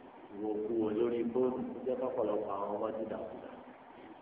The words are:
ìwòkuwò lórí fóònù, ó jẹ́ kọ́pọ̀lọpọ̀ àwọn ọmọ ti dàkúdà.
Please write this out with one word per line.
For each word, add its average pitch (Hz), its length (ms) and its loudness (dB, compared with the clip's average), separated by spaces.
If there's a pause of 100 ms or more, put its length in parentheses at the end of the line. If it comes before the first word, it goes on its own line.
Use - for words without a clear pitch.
(280)
ìwòkuwò 107 600 2
lórí 120 340 4
fóònù, 123 420 4
ó - 160 -6
jẹ́ 127 140 2
kọ́pọ̀lọpọ̀ 107 560 2
àwọn 101 180 0
ọmọ 104 200 0
ti 110 140 -2
dàkúdà. - 460 -6 (720)